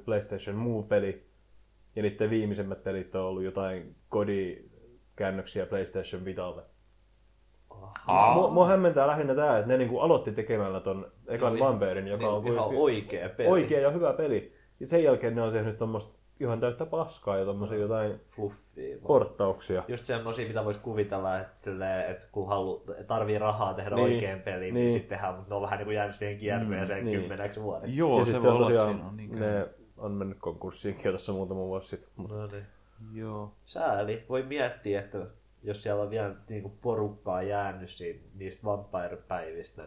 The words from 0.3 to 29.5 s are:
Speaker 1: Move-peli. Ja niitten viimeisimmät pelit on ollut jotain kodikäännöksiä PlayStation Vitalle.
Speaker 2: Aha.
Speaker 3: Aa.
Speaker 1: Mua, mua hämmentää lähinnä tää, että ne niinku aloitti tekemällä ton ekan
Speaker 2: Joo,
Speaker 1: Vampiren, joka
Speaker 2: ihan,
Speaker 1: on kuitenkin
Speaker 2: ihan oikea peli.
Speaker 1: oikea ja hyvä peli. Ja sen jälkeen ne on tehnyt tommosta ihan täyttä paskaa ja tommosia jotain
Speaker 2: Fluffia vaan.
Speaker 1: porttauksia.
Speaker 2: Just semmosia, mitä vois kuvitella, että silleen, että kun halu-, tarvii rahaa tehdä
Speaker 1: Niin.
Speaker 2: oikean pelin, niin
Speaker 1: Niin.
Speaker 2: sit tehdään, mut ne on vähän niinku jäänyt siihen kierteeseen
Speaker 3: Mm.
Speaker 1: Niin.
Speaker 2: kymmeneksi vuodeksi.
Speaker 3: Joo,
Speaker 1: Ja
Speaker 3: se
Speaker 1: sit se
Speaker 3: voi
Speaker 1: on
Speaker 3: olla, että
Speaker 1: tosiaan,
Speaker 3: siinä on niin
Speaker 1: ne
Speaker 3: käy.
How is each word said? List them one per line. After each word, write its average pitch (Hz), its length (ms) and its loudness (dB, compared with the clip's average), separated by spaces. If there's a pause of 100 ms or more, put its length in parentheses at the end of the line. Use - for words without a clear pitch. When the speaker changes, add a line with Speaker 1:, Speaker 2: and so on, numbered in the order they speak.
Speaker 1:
Move-peli. 104 680 0 (720)
Ja 107 60 -2
niitten 104 280 0
viimeisimmät 104 540 -2
pelit 95 300 -6
on 95 80 -2
ollut 92 200 -4
jotain 95 520 -4 (140)
kodikäännöksiä 95 1600 -4
PlayStation 92 580 -6
Vitalle. 90 380 -8 (1080)
Speaker 2:
Aha. 101 220 -18 (140)
Speaker 3:
Aa. 104 280 8
Speaker 1:
Mua, 175 160 6
mua 175 180 8
hämmentää 175 380 6
lähinnä 147 280 2
tää, 139 240 4
että 104 100 0
ne 127 100 4
niinku 120 220 2
aloitti 139 320 4
tekemällä 104 480 0
ton 95 320 -6 (160)
ekan 117 300 2
Speaker 2:
Joo, 135 100 6
Speaker 1:
Vampiren, 98 400 0
joka 104 160 -2
Speaker 2:
ihan, 104 120 2
Speaker 1:
on 104 60 -2
kuitenkin 117 260 2
Speaker 2:
ihan 131 140 2
oikea 101 460 0
peli. 123 200 2
Speaker 1:
oikea 156 320 6
ja 139 100 6
hyvä 160 220 2
peli. 139 400 0 (280)
Ja 135 60 -10
sen 165 180 4
jälkeen 120 320 4
ne 120 60 2
on 110 100 0
tehnyt 110 240 -2
tommosta 110 420 -4 (220)
ihan 117 200 -2
täyttä 123 260 -2
paskaa 156 500 -2
ja 95 80 2
tommosia 101 340 -2
jotain 107 500 -2
Speaker 2:
Fluffia - 680 -10
vaan. - 100 -14
Speaker 1:
porttauksia. 98 840 2
Speaker 2:
Just 120 160 -8
semmosia, 113 440 -4
mitä 110 160 -2
vois 104 120 -2
kuvitella, 98 600 -2
että 95 140 -10 (120)
silleen, 92 460 -2
että - 220 -12
kun 98 160 -4
halu-, 95 360 -2 (220)
tarvii 107 320 0
rahaa 107 360 0
tehdä 98 220 -4
Speaker 1:
Niin. 120 80 4
Speaker 2:
oikean 104 360 0
pelin, 92 200 -6
niin 92 140 -4
Speaker 1:
Niin. 120 160 4
Speaker 2:
sit 113 180 0
tehdään, 92 260 -4
mut 95 140 -14
ne 101 60 -6
on 101 80 -2
vähän 101 160 -2
niinku 104 120 -4
jäänyt 104 240 -2
siihen 104 240 -6
kierteeseen 101 640 -2
Speaker 3:
Mm. 120 60 -6
Speaker 1:
Niin. 104 140 0
Speaker 2:
kymmeneksi 101 420 -6
vuodeksi. 107 340 -6
Speaker 3:
Joo, 143 220 6
Speaker 1:
Ja 123 60 6
Speaker 3:
se 117 80 2
Speaker 1:
sit 123 80 2
se 117 60 6
Speaker 3:
voi 120 100 10
Speaker 1:
on 123 60 6
Speaker 3:
olla, 117 80 6
että 117 80 8
Speaker 1:
tosiaan, 104 180 4
Speaker 3:
siinä 92 120 -10
on 104 80 -12
niin 107 160 -10
Speaker 1:
ne 113 60 -6
Speaker 3:
käy. 104 280 0 (320)